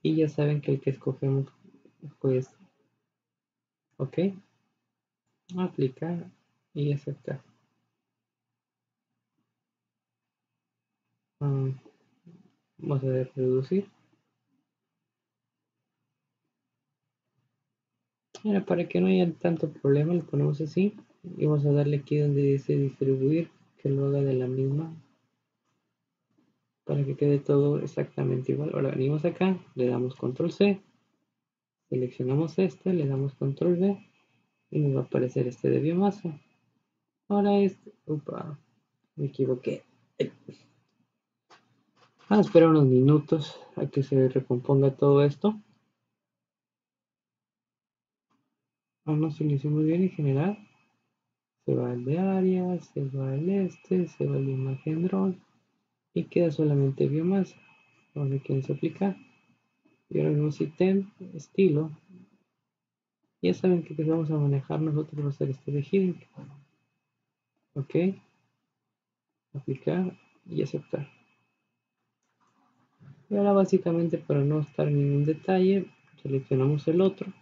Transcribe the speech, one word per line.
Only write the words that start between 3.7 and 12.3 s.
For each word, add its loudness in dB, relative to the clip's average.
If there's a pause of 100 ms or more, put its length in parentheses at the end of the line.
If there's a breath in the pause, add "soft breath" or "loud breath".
ok. -4 (1400)
Aplicar -4 (420)
y -2
aceptar. -10 (4000)
Ah, -2 (1080)